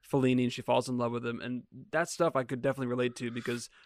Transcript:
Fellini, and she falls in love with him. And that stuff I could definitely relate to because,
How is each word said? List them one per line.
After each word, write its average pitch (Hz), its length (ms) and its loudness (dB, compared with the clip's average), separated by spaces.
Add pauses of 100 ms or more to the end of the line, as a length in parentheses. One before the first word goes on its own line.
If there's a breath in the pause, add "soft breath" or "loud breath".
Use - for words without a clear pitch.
(100)
Fellini, 127 340 4
and 120 80 0
she 120 100 -8
falls 123 260 2
in 127 80 -2
love 120 160 0
with 120 140 -4
him. 117 140 -6
And 123 240 -8 (260)
that 160 180 0
stuff 165 280 2
I 131 80 2
could 120 180 -6
definitely 135 240 0
relate 123 300 0
to 120 140 -6
because, 120 380 -4 (180 soft breath)